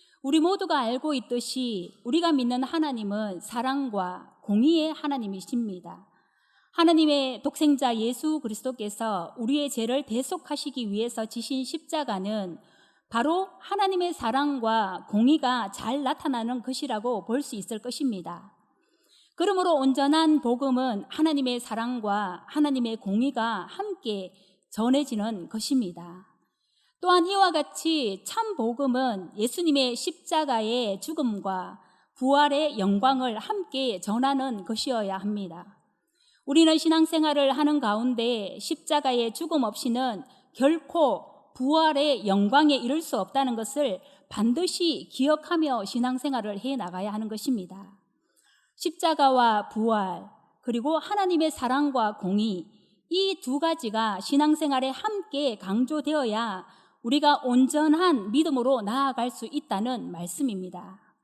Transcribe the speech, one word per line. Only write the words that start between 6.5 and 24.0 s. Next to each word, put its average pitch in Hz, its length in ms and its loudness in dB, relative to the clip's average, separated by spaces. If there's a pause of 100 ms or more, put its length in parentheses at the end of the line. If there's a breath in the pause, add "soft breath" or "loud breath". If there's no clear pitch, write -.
하나님의 302 680 4
독생자 277 540 2
예수 247 460 -2
그리스도께서 214 960 -6
우리의 277 320 0
죄를 240 340 -2
대속하시기 262 880 -6
위해서 226 340 -4
지신 240 380 -6
십자가는 214 960 -6 (480 soft breath)
바로 330 400 0 (120)
하나님의 381 520 0
사랑과 226 960 -2
공의가 247 640 2
잘 269 320 -6
나타나는 254 600 -4
것이라고 240 600 -4
볼 247 180 -2
수 269 140 -10
있을 214 240 -8
것입니다. 196 720 -6 (880 soft breath)
그러므로 359 380 4
온전한 294 680 4
복음은 247 640 0
하나님의 277 540 0
사랑과 214 840 -4
하나님의 262 500 0
공의가 220 720 0
함께 214 640 -8 (380 soft breath)